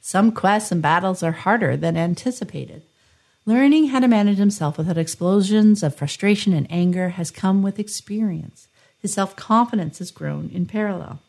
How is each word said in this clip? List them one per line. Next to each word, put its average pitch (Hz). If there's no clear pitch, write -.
Some 214
quests 214
and 175
battles 180
are 165
harder 185
than 165
anticipated. 170
Learning 277
how 262
to 254
manage 208
himself 202
without 165
explosions 196
of 143
frustration 196
and 151
anger 180
has 175
come 196
with 196
experience. 208
His 202
self-confidence 202
has 180
grown 147
in 180
parallel. 208